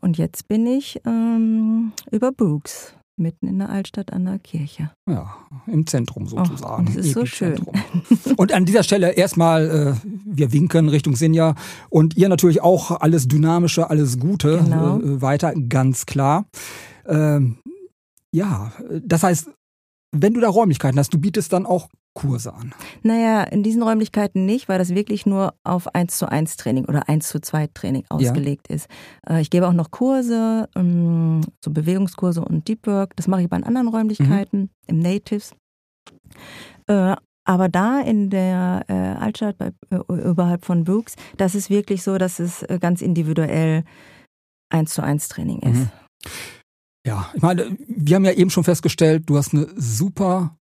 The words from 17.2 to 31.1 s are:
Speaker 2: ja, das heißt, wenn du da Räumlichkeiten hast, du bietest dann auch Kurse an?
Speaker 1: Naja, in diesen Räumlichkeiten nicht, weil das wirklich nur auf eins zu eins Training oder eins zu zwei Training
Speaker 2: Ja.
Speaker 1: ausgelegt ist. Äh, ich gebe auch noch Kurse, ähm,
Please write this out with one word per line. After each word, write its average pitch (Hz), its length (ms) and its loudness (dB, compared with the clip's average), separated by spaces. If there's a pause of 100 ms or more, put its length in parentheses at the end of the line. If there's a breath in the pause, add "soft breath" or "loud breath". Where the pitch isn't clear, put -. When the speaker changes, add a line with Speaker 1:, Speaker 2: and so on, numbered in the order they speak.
Speaker 2:
ja, 147 400 -2 (280)
das 165 220 0
heißt, 180 260 0 (640)
wenn 165 200 2
du 233 80 0
da 226 80 4
Räumlichkeiten 165 500 2
hast, 135 140 0
du 170 40 2
bietest 190 360 -2
dann 185 120 0
auch 180 220 -2 (300)
Kurse 123 360 -6
an? 120 200 -16 (300 loud breath)
Speaker 1:
Naja, 226 400 2
in 202 200 -2
diesen 226 180 2
Räumlichkeiten 214 640 0
nicht, 220 220 -2
weil 190 100 0
das 180 160 0
wirklich 202 320 -2
nur 196 280 0 (100)
auf 175 320 -4
eins 175 220 -2
zu - 120 -4
eins 156 280 -2
Training 127 280 -2
oder 143 220 -2
eins 151 220 0
zu 151 100 -6
zwei 151 340 -4
Training - 300 -4
Speaker 2:
Ja. - 60 -18 (220)
Speaker 1:
ausgelegt 139 360 -4
ist. - 200 -8 (420 loud breath)
Äh, 165 120 2
ich 151 80 -2
gebe 175 180 2
auch 180 60 2
noch 165 180 0
Kurse, 233 840 0
ähm, 170 680 2 (220)